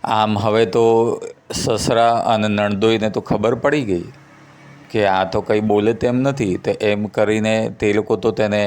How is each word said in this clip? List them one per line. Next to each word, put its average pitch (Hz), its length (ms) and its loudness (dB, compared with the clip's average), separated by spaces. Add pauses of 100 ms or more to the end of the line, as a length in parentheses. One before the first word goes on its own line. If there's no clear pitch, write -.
આમ 107 360 0
હવે 110 280 2
તો 117 180 0 (680)
સસરા 117 640 0 (100)
અને 107 220 0
નણદોઈને 104 640 0
તો 104 120 -4
ખબર 113 340 -2
પડી 143 260 0
ગઈ 95 240 -4 (800)
કે 107 200 0
આ 95 180 2
તો 101 180 -2
કંઈ 107 200 0
બોલે 104 320 2
તેમ 123 240 -2
નથી. 131 380 -2
તો - 240 -4
એમ 104 280 0
કરીને 110 640 0
તે 104 240 -2
લોકો 107 220 0
તો 107 160 0
તેને 104 360 0